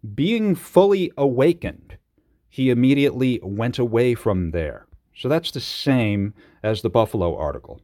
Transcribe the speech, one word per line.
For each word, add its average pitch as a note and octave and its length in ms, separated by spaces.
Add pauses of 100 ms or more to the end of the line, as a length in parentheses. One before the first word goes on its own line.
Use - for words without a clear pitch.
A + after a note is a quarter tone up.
(140)
Being G3+ 400
fully F#3+ 640
awakened, C3+ 800 (500)
he C3 220
immediately C3 720
went G#2+ 380
away A#2+ 340
from F#2 380
there. D#2 340 (300)
So - 120
that's E3 240
the E3 80
same G#2+ 760 (260)
as G#2+ 200
the A2 80
Buffalo F#2+ 460
article. C#2 480